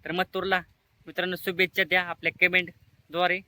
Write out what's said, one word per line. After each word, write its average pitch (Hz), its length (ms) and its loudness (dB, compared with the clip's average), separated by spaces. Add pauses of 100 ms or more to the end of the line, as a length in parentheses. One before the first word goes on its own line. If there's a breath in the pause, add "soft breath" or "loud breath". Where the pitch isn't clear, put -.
तर 160 80 -8
मथुरला 185 480 -2 (460)
मित्रांनो 180 300 -4
शुभेच्छा 185 480 0
द्या 180 180 2
आपल्या 165 380 -4
कमेंटद्वारे. 180 1080 0